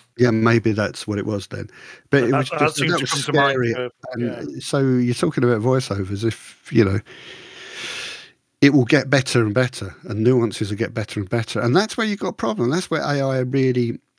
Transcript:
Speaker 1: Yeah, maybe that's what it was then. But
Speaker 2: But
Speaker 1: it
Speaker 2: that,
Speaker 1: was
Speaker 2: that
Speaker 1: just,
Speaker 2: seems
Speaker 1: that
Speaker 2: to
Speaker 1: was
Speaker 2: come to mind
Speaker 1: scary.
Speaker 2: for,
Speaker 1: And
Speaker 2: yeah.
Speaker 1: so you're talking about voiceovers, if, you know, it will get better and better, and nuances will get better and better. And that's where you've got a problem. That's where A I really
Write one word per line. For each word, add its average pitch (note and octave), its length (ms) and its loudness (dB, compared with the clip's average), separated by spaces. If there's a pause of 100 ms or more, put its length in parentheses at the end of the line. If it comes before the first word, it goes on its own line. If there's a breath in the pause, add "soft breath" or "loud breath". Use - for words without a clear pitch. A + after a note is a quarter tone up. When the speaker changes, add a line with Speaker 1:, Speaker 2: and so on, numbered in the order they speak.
(180)
Speaker 1:
Yeah, A#2+ 140 6
maybe A2+ 420 4
that's G2+ 340 -2
what G#2 100 -4
it G2+ 80 -4
was G#2 220 -4
then. G2+ 220 -10 (400 loud breath)
But C#3 100 4
Speaker 2:
But B2+ 80 4
Speaker 1:
it A#2 40 2
Speaker 2:
that, C#3 60 2
Speaker 1:
was C#3 120 -2
Speaker 2:
that D#3+ 100 -6
Speaker 1:
just, D3+ 160 2
Speaker 2:
seems D3 160 0
Speaker 1:
that E3+ 60 2
Speaker 2:
to C#3+ 60 -2
Speaker 1:
was B2+ 80 -4
Speaker 2:
come D3 120 -2
to C#3+ 100 -2
mind C#3+ 200 2
Speaker 1:
scary. A#2+ 200 0
Speaker 2:
for, B2 160 -6 (220)
Speaker 1:
And A#2+ 100 -8 (320)
Speaker 2:
yeah. B2+ 60 -12
Speaker 1:
so C#3+ 260 -2
you're B2 300 2
talking D3 300 0
about A#2 160 2
voiceovers, G#2 640 0
if, - 440 -6
you A#2+ 140 -2
know, G2 160 0 (1600 loud breath)
it C#3+ 120 8
will C3 120 6
get C3+ 240 2
better C3 320 2
and G#2 120 0
better, A#2 500 -2
and G#2+ 200 -4
nuances A2+ 460 2
will G2+ 80 -4
get A2+ 160 -4
better G#2+ 260 -6
and F#2+ 100 -6
better. A#2 320 -2
And A#2+ 140 2
that's G#3 200 0
where A3+ 120 -2
you've G3+ 120 -4
got G3 100 -4
a - 40 -6
problem. G#3+ 380 -2
That's F3+ 200 -2
where D#3 100 0
A C#3 200 0
I C3+ 180 0
really B2+ 600 0 (200)